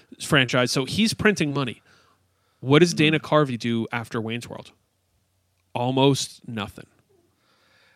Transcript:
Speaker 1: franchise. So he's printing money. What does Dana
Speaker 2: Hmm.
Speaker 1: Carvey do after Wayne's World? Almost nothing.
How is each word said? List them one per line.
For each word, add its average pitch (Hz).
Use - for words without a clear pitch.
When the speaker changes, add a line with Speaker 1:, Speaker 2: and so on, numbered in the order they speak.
Speaker 1:
franchise. 127
So 135
he's 208
printing 170
money. 139
What 139
does 170
Dana 156
Speaker 2:
Hmm. -
Speaker 1:
Carvey 143
do 117
after 117
Wayne's 113
World? -
Almost 131
nothing. 104